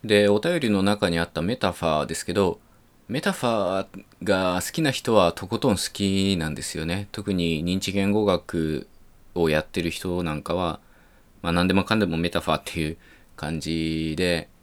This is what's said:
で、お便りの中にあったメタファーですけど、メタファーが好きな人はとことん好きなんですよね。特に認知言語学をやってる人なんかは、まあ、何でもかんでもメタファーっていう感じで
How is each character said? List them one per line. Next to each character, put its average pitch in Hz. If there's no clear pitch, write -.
で、 104
お 104
便 170
り 127
の 98
中 104
に 85
あ 85
っ -
た 80
メ 101
タ 95
フ -
ァ 78
ー 69
で 82
す -
け -
ど、 95
メ 131
タ 202
フ -
ァ 98
ー -
が 92
好 -
き 165
な 147
人 117
は 90
と -
こ 113
と 135
ん 101
好 87
き 98
な 78
ん 73
で 73
す -
よ 80
ね。 95
特 101
に 82
認 90
知 92
言 98
語 107
学 82
を 85
や 76
っ -
て -
る 85
人 90
な 82
ん 76
か 85
は、 90
ま 85
あ、 85
何 87
で 92
も 95
か 110
ん 110
で 101
も 80
メ 85
タ 82
フ 85
ァ 80
ー -
っ -
て -
い 78
う 85
感 78
じ 80
で 87